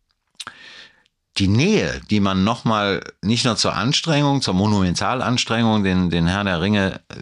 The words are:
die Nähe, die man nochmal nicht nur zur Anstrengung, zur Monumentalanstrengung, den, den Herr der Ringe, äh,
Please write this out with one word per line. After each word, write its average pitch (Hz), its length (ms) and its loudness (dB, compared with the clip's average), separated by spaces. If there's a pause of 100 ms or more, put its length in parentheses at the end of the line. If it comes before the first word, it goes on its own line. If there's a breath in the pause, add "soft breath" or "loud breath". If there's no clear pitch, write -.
(1400 loud breath)
die 98 120 0
Nähe, 110 600 2
die 104 120 2
man 95 240 2
nochmal 104 580 0 (180)
nicht 110 240 -2
nur 113 120 0
zur 95 180 -2
Anstrengung, 139 640 0
zur 104 140 -2
Monumentalanstrengung, 107 1300 0
den, 92 240 2
den 85 180 2
Herr 98 180 0
der 90 180 0
Ringe, 98 460 0
äh, - 140 -16